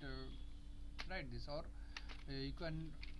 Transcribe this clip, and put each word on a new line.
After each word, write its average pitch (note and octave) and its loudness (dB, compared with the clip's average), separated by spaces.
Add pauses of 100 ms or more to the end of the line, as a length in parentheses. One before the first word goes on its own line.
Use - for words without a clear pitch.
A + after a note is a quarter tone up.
uh, C#3+ -2 (1040)
write E3+ 0
this, A#2+ 0
or, D3+ 2
uh, - -2
you C3+ 2
can D#3+ 2 (280)